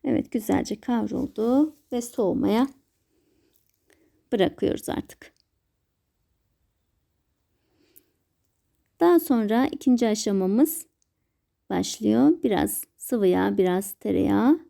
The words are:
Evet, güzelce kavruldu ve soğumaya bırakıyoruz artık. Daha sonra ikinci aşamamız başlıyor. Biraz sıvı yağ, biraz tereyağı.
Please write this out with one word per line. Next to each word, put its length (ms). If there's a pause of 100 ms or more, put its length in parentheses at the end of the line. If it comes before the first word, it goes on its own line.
Evet, 280
güzelce 480
kavruldu 960 (160)
ve 100
soğumaya 640 (1600)
bırakıyoruz 560
artık. 440 (3750)
Daha 200
sonra 460
ikinci 420
aşamamız 800 (840)
başlıyor. 720
Biraz 420 (120)
sıvı 300
yağ, 320
biraz 340
tereyağı. 760